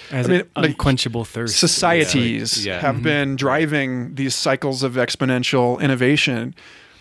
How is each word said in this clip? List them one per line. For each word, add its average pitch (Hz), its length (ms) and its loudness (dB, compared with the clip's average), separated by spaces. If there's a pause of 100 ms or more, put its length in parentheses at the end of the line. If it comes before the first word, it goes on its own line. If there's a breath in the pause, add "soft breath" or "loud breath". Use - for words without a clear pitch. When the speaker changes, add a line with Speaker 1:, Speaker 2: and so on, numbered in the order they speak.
(100)
Speaker 1:
As 127 160 -2
Speaker 2:
I - 40 2
mean, 180 100 4
Speaker 1:
an - 160 -8
Speaker 2:
like, 160 140 2
Speaker 1:
unquenchable 127 540 0
thirst. 117 340 -4
Speaker 2:
societies 120 1080 2
Speaker 3:
Yeah. 92 160 -4
Speaker 2:
have 139 160 0
Speaker 1:
Mm-hmm. 120 80 -4
Speaker 2:
been 143 320 0
driving 135 800 -2
these 135 200 -2
cycles 135 480 -2
of 127 120 -2
exponential 127 840 0
innovation, 127 760 0 (460 loud breath)